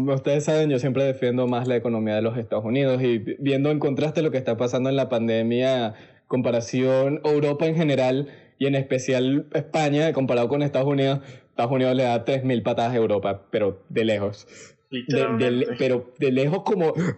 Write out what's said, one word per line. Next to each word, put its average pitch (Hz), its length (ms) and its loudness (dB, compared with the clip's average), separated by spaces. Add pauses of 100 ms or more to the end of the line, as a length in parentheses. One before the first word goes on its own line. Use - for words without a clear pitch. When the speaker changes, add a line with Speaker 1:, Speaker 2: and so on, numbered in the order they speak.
(120)
Speaker 1:
ustedes 143 320 0
saben, 156 260 2
yo 131 100 2
siempre 135 240 0
defiendo 127 420 0
más 123 220 -2
la 123 80 2
economía 110 400 -2
de 110 60 0
los 113 140 -2
Estados 110 280 -4
Unidos 127 360 0
y 123 180 2
vi-, 107 200 -6
viendo 139 320 0
en 151 80 0
contraste 147 440 0
lo 156 100 0
que 131 60 0
está 120 180 -2
pasando 127 320 0
en 139 80 0
la 131 120 0
pandemia, 117 840 0 (320)
comparación 131 960 0
Europa 147 420 2
en 160 100 0
general 139 500 2 (320)
y 135 80 0
en 139 80 2
especial 131 800 0
España, 151 640 0
comparado 120 340 0
con 143 140 0
Estados 139 260 0
Unidos, 139 320 2 (300)
Estados 120 200 -2
Unidos 127 240 2
le 131 100 2
da 117 200 0
tres 135 180 0
mil 123 220 0
patadas 117 280 0
a 127 40 0
Europa, 101 560 0
pero 104 360 -2
de 117 160 -2
lejos. 107 440 -2 (420)
De, 131 100 -8
de - 20 -14
le-, 127 480 0
Speaker 2:
Literalmente. 123 280 0
Speaker 1:
pero 127 400 -2
de 139 140 2
lejos 147 300 0
como, 175 320 0 (240)